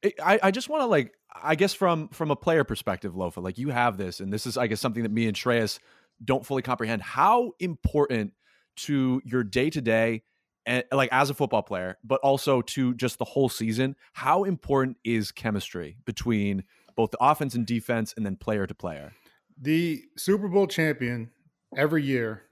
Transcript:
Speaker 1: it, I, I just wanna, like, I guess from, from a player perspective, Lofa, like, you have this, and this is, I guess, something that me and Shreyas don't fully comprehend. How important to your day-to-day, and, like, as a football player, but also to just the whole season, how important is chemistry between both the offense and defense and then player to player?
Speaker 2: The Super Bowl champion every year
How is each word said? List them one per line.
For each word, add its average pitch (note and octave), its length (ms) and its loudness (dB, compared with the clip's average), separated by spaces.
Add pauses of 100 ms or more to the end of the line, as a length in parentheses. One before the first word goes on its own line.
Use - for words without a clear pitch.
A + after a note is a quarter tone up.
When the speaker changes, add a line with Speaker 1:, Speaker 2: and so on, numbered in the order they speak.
Speaker 1:
it, - 200 0
I, F#3+ 220 6
I G3 80 6
just B3 180 -4
wanna, D4 180 0
like, D3 260 2 (220)
I D3+ 200 0
guess F#3 180 2
from, E3 360 0
from D#3 200 -4
a C#3+ 60 4
player E3 280 2
perspective, G2 500 -4
Lofa, F2+ 280 -6
like, F2+ 160 -6
you C3 120 -4
have A#2+ 280 2
this, F#2 220 -6
and G2 120 -6
this A2 140 -4
is, B2 120 -4
I B2 100 2
guess, A2 120 -2
something A#2 240 -2
that G#2+ 80 -2
me A2+ 160 2
and G#2 80 -2
Shreyas A#2 440 0 (440)
don't C3 220 0
fully C3+ 160 -2
comprehend. A#2 400 -2
How G#3 580 2
important C#3+ 760 0 (420)
to C3 500 0
your B2 180 0
day-to-day, A2+ 800 0 (420)
and, B2 260 -2
like, C3 200 2
as C3+ 180 4
a C#3+ 40 -4
football A#2+ 300 0
player, F#2 400 -6
but C3 180 0
also C#3 400 4
to B2+ 340 -2
just A#2 220 -2
the - 80 -4
whole C3+ 240 2
season, A#2 460 -2 (180)
how F3 300 2
important C#3 600 0
is A2+ 280 0
chemistry F#2+ 760 -6
between G2+ 580 -2 (320)
both A2+ 160 2
the - 80 -10
offense C#3 360 2
and A#2+ 100 -2
defense A2+ 500 -2
and A2 100 -4
then F#2+ 100 -4
player G2+ 320 -2
to - 80 -8
player? D2+ 380 -10 (460)
Speaker 2:
The D#3+ 440 0 (140)
Super G3+ 300 0
Bowl F#3+ 200 4
champion B2 640 -2 (460)
every D3+ 260 2
year A#2 480 -2